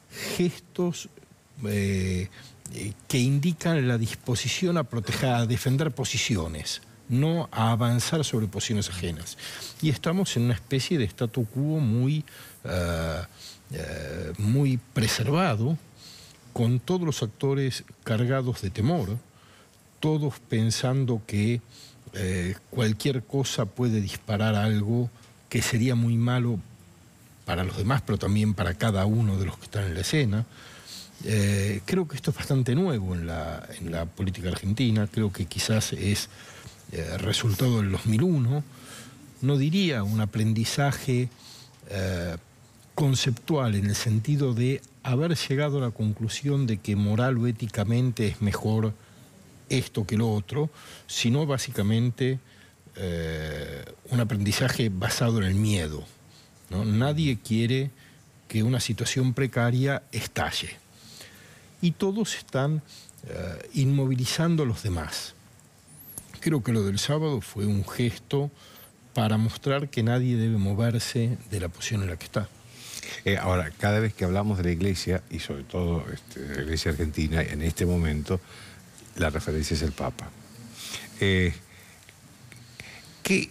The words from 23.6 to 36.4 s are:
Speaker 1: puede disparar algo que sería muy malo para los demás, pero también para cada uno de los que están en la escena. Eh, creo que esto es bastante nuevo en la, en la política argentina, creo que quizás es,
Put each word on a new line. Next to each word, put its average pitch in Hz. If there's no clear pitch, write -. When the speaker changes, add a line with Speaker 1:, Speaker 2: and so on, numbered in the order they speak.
Speaker 1:
puede 110
disparar 107
algo 110
que 117
sería 123
muy 117
malo 120
para 92
los 90
demás, 110
pero 104
también 104
para 90
cada 98
uno 107
de 95
los -
que -
están 101
en 87
la 90
escena. 120
Eh, 101
creo 180
que 143
esto 135
es -
bastante 127
nuevo 117
en 85
la, 80
en 85
la 82
política 90
argentina, 107
creo 107
que 90
quizás -
es, -